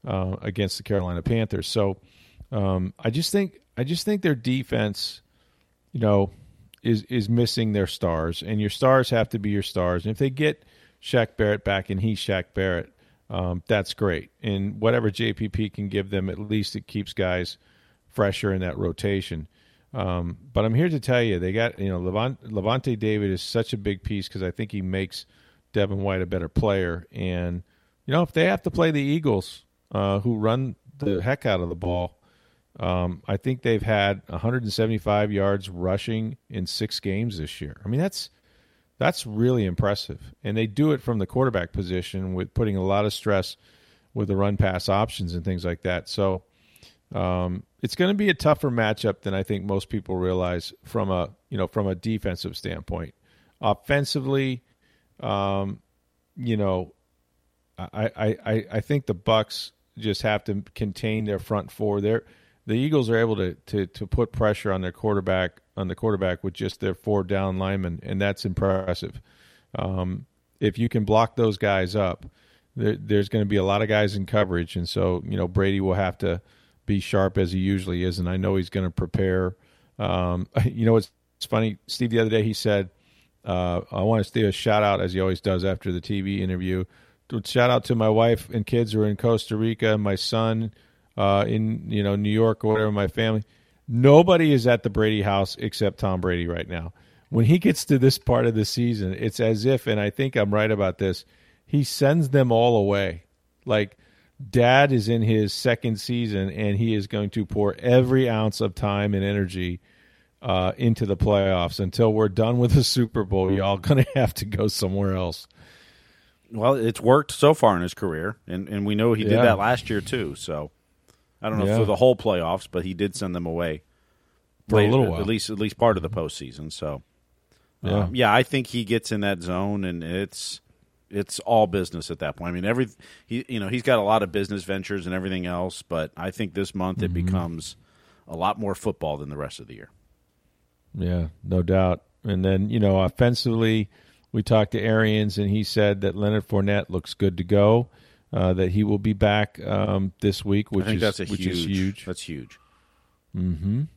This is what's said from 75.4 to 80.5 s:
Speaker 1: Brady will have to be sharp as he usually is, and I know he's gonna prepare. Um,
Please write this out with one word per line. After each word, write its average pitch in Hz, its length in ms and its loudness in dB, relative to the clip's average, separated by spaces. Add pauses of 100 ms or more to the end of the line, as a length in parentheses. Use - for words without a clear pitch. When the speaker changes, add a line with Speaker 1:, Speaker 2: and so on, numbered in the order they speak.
Speaker 1:
Brady 98 320 2
will 95 140 2
have 95 240 -2
to 87 240 -2 (440)
be 101 140 2
sharp 95 380 0
as 90 140 0
he 95 60 -2
usually 92 460 -2
is, 90 140 -2
and 87 100 -2
I 92 80 -2
know 98 200 0
he's 92 140 -2
gonna 92 200 -2
prepare. 92 640 -2 (420)
Um, 90 480 -2 (100)